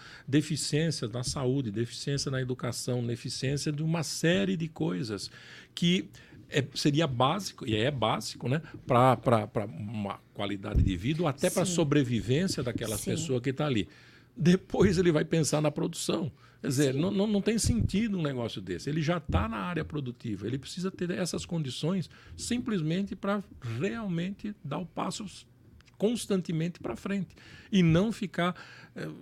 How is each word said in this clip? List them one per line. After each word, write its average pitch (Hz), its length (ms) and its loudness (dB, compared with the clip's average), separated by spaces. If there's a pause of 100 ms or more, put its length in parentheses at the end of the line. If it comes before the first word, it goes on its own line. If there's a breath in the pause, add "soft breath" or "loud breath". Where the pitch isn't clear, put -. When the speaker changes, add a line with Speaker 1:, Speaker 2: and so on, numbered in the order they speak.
(260 loud breath)
Speaker 1:
deficiência 151 800 0
na 117 160 -4
saúde, 127 480 0
deficiência 127 600 -4
na 131 100 -2
educação, 123 640 -4
deficiência 131 640 -4
de 147 120 -2
uma 160 200 0
série 185 540 2
de 165 120 -4
coisas 151 640 -4 (440 loud breath)
que 175 340 2 (400 loud breath)
é, 131 160 0 (100)
seria 156 320 2
básico, 135 600 0
e 107 100 0
é 110 140 2
básico, 123 580 -2
né, 156 140 0 (240 loud breath)
pra, 123 300 8
pra, 113 300 4
pra 110 200 -2
uma 107 540 -6 (120)
qualidade 101 500 0
de 95 140 4
vida 143 260 0
ou 170 60 4
até 170 220 0
pra 180 140 2
Speaker 2:
Sim. 180 80 0
Speaker 1:
sobrevivência 143 920 2
daquela 110 340 -2
Speaker 2:
Sim. 185 140 -4
Speaker 1:
pessoa 160 300 0
que 135 120 -2
tá 151 140 -2
ali. 123 220 0 (480 loud breath)
Depois 180 640 4
ele 175 120 6
vai 151 140 4
pensar 160 360 2
na 151 100 2
produção. 165 600 -2 (300 loud breath)
Quer - 80 -4
dizer, 131 260 2
Speaker 2:
Sim. 135 60 0
Speaker 1:
não, 180 100 2
não, 202 160 0
não 208 140 2
tem 214 180 2
sentido 196 600 2
um 170 40 -2
negócio 123 380 -2
desse. 92 300 -6
Ele 156 120 0
já 170 160 0
tá 190 300 0
na 226 100 -4
área 180 260 -4
produtiva. 120 640 -6
Ele 127 120 -4
precisa 175 320 -6
ter 180 200 -6
essas 180 340 -4
condições 165 640 -4 (260 loud breath)
simplesmente 196 800 -2
pra 202 260 -2 (380)
realmente 202 760 -4 (100)
dar 139 140 -6
o 180 80 -6
passo - 380 -6
s-, - 220 -16 (520)
constantemente 180 800 0
pra - 160 -6
frente. 196 380 -4 (380 loud breath)
E 190 100 6
não 175 300 6
ficar, 180 420 -2 (400 loud breath)
eh, - 140 -8 (140)